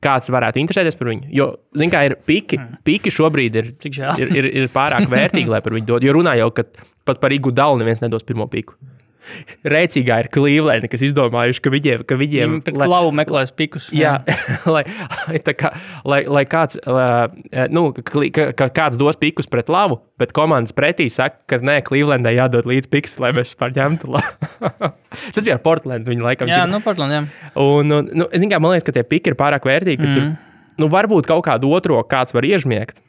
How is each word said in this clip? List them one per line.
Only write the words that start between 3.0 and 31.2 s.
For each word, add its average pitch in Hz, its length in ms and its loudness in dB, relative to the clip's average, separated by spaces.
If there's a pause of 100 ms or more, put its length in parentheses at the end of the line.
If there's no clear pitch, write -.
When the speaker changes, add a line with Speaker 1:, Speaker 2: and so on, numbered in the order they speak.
Speaker 1:
šobrīd 147 440 0
ir, 117 200 -4
Speaker 2:
Cik 143 160 -14
žēl. 139 260 -4
Speaker 1:
ir, - 180 0
ir, 135 80 2 (180)
ir 131 60 -2
pārāk 143 400 0
vērtīgi, 139 400 0
lai 110 120 0
par 110 140 -4
viņu 110 120 -4
dod. 120 160 0
Jo 135 120 4
runā 160 240 4
jau, 113 120 2
ka 117 120 -4 (420)
pat 127 160 -2
par - 100 2
Igudalu 135 520 2
neviens 113 180 0
nedos 113 240 -4
pirmo 110 240 -6
piku. - 260 -8 (880)
Rēcīgā 143 580 2
ir 117 80 -2
Cleveland, 143 640 2
kas 123 100 -4
izdomājuši, 123 600 0
ka 139 100 2
viņiem, 139 320 0
ka 139 100 -2
viņiem, 139 360 0
Speaker 2:
Viņi - 160 -4
pret 143 100 -6
Speaker 1:
lai 139 100 2
Speaker 2:
Klavu 175 260 4
meklēs 147 440 0
pikus, 147 340 -4
Speaker 1:
Jā, 151 300 2
Speaker 2:
jā. - 140 -4 (320)
Speaker 1:
<laughs> 160 80 2
lai, 151 80 2 (580)
tā 147 160 -2
kā, - 140 -2 (340)
lai, 139 140 2 (100)
lai 143 160 2
kāds, 160 400 -2
lai, 120 440 2 (440)
nu, 165 140 2 (100)
ka, 135 320 -4
ka, 156 240 0
ka 135 160 0
kāds 139 320 0
dos 147 160 2
pikus 151 320 -2
pret 120 240 -2
Lavu, 180 240 2 (220)
bet 123 180 -2
komandas 151 400 0
pretī 160 320 0
saka, 135 300 -2 (100)
ka 135 100 0
nē, 139 200 2 (100)
Clevelandai 135 480 2
jādod 120 320 2
līdz 131 240 0
piks, - 260 -2
lai 127 140 0
mēs 123 220 -2
vispār 127 180 -4
ņemtu 139 400 -2
Lavu. - 560 -4 (160)
<laughs> - 500 -10
Tas 214 60 0
bija 208 160 0
ar - 80 -8
Portlandu, 127 480 0
viņi 120 160 -2
laikam 131 240 0
Speaker 2:
Jā, 180 140 4
Speaker 1:
tik 185 80 -2
Speaker 2:
nu, 214 100 -2
Portland, 151 320 -2
jā. 147 60 -2 (340)
Speaker 1:
Un, 147 400 4
un, 147 160 0
nu, 160 160 0
es 165 160 2
zinu, 202 80 0
kā, 170 80 2
man 165 160 4
liekas, 165 80 0
ka 147 80 -2
tie 120 160 0
piki 165 240 0
ir 131 80 -4
pārāk 143 240 0
vērtīgi, 147 400 0
ka 143 80 2
tur, 139 160 2
Speaker 2:
Mhm. 156 80 -4 (480)
Speaker 1:
nu, 151 80 2
varbūt 202 400 4